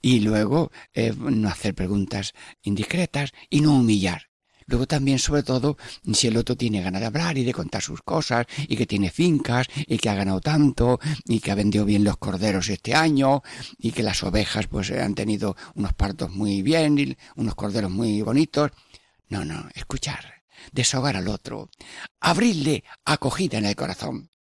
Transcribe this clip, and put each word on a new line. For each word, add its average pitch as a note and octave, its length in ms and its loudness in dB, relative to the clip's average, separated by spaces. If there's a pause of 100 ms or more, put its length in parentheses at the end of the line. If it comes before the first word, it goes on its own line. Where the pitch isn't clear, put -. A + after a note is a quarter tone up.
Y B2+ 200 4
luego, G#2+ 500 2 (240)
eh, A2+ 220 2
no A#2+ 320 0
hacer F#2+ 260 -4
preguntas G2 600 -2 (280)
indiscretas C#3 720 -2 (160)
y D3 140 4
no D3+ 120 6
humillar. G#2 560 4 (400)
Luego B2 160 0
también, C3+ 320 2
sobre C#3+ 240 2
todo, C3 340 0 (360)
si A#2+ 160 2
el A2 80 2
otro A#2 200 0
tiene G#2+ 240 0
ganas F#2 200 -2
de A2+ 80 -2
hablar D#3+ 280 -2
y C3 60 0
de B2 100 0
contar - 300 -4
sus - 200 -8
cosas, B2 440 0 (220)
y A2+ 80 -2
que A#2+ 100 0
tiene F#2+ 240 0
fincas, C#3 640 2
y C#3 240 -2
que A2+ 100 -2
ha G#2 60 0
ganado F#2+ 260 0
tanto, C3+ 600 2 (240)
y A2 160 0
que - 100 -4
ha G2 60 0
vendido G#2 280 2
bien G#2 200 4
los G2+ 140 2
corderos F#2+ 500 -2
este - 260 -4
año, C#3+ 480 4 (360)
y A2+ 120 -2
que A2+ 140 -2
las G2 180 -2
ovejas, G2+ 460 0
pues, - 220 -4
eh, C3 120 -2
han G#2+ 140 -2
tenido G#2 400 -2 (180)
unos G2 200 -2
partos G2 360 -2
muy G2 320 -2
bien, D3+ 380 2
y C3+ 160 -2 (180)
unos - 220 -4
corderos G2+ 340 -4
muy G#2+ 320 0
bonitos. C#3+ 480 2 (580)
No, G2 160 -4
no, D2+ 300 -8
escuchar, - 680 -10 (260)
desahogar B2+ 460 0
al F#2+ 100 -4
otro, G#2 420 -8 (520)
abrirle D#3+ 640 2 (200)
acogida C#3+ 540 0
en G#2+ 80 0
el G2+ 80 0
corazón. - 560 -8 (100)